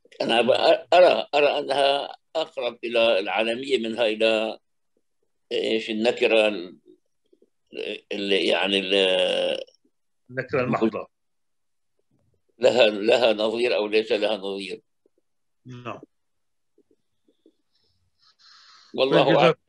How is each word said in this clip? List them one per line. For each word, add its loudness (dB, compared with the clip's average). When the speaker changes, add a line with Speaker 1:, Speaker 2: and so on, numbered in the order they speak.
Speaker 1:
أنا 2
ب-، 2
أرى، 6
أرى 2
أنها -2
أقرب -6
إلى 2
العالمية -2
منها -4
إلى 0
إيش -4
النكرة 2
ال-، -8
ال-، -4
يعني 0
ال-، 0
Speaker 2:
النكرة -6
المحضة. -2
Speaker 1:
لها، 4
لها 2
نظير -2
أو -2
ليس -2
لها -2
نظير. -10
Speaker 2:
نعم. -14
Speaker 1:
والله 2
Speaker 2:
طيب، 2
جزاك 4